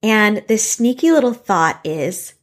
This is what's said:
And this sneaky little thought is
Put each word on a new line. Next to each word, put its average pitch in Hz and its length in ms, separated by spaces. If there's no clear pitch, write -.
And 214 440
this 220 220
sneaky 254 420
little 247 220
thought 170 500
is 156 600